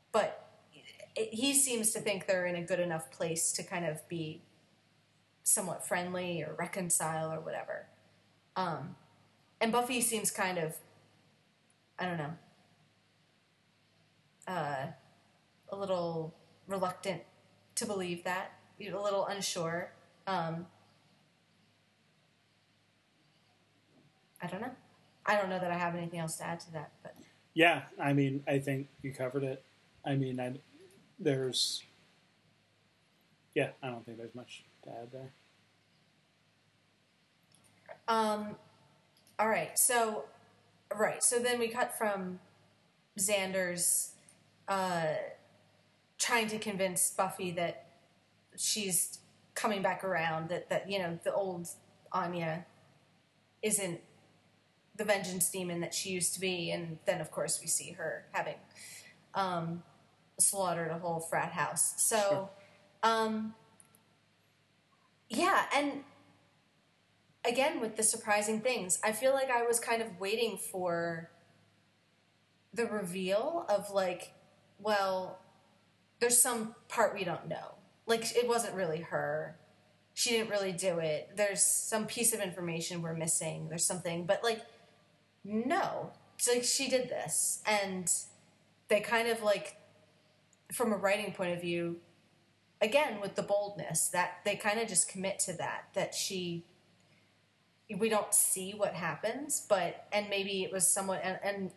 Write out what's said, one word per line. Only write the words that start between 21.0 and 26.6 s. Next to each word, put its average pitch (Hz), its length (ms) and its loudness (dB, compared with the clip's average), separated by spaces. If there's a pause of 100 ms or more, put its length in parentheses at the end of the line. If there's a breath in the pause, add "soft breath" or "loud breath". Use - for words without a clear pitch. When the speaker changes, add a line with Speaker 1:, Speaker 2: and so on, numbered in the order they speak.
Speaker 1:
I 180 60 -4
don't 185 140 -8
know. 262 140 -8 (500)
I 208 100 4
don't 196 140 2
know 185 100 -2
that 180 120 -2
I 175 60 0
have 170 180 0
anything 170 240 -6
else 160 180 -4
to 170 80 -8
add 170 160 -6